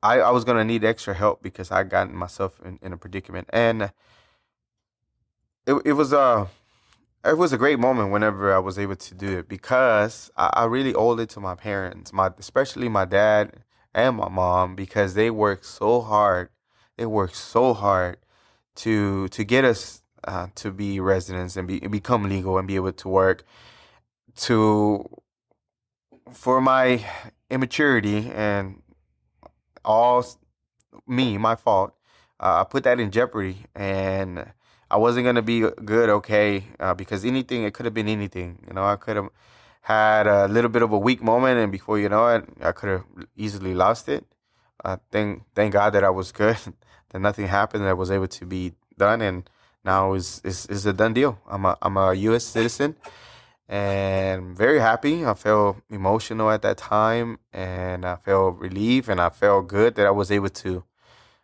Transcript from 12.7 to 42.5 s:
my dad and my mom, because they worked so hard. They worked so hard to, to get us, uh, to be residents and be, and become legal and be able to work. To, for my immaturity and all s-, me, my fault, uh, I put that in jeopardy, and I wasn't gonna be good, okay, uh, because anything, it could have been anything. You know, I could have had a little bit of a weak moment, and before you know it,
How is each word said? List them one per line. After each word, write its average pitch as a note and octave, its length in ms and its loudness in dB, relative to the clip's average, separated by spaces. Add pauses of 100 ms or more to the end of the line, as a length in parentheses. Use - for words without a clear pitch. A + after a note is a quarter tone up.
my G#2 160 0
dad G#2 480 2 (400)
and B2 240 0
my G2 120 -4
mom, F#2 480 0
because G2 380 -2
they A2 160 2
worked G#2+ 340 0
so A#2 380 0
hard. G#2 480 0 (480)
They A#2 80 -4
worked G#2 280 -2
so A#2+ 400 0
hard G2 440 0 (580)
to, G2+ 520 -2
to A2 140 -8
get B2 220 2
us, - 380 0 (220)
uh, F2+ 320 -8
to G#2 140 -10
be G2 300 -6
residents F#2 560 -4
and F#2 100 -8
be, F#2+ 160 -8
and F2+ 80 -8
become G#2 380 -2
legal F#2+ 300 -2
and F#2 100 -6
be G2 80 -4
able F#2+ 160 -2
to - 160 -12
work. F#2+ 360 2 (920)
To, G#2+ 720 2 (1200)
for B2+ 300 2
my B2+ 440 4 (460)
immaturity B2+ 840 0
and G2+ 480 -4 (1000)
all A#2+ 360 4
s-, - 180 -10 (680)
me, B2 320 0
my A2 160 2
fault, G2+ 400 0 (460)
uh, F#2 200 2
I G2 40 2
put - 200 -4
that B2 160 2
in G#2+ 100 -2
jeopardy, G2+ 540 -2 (100)
and F#2+ 800 -4 (380)
I - 80 2
wasn't A#2+ 260 2
gonna B2 180 2
be A#2 180 0
good, A2 500 2
okay, G#2 540 2 (160)
uh, F#2 120 -2
because F#2+ 320 -6
anything, B2 400 -2
it G#2 80 -4
could B2 140 -10
have A2 80 -6
been G#2+ 140 -2
anything. F#2 580 -6
You F#2 80 -16
know, F#2+ 100 -4
I G2+ 120 2
could G#2+ 200 -6
have G2+ 120 -6 (540)
had G#2+ 440 4
a G2+ 220 4
little A#2 220 2
bit A2+ 120 2
of A2 100 2
a G#2+ 60 2
weak A2+ 240 0
moment, A#2+ 380 2
and G#2 100 0
before G2+ 280 -4
you G2+ 100 0
know G#2+ 200 2
it, A#2 160 0 (160)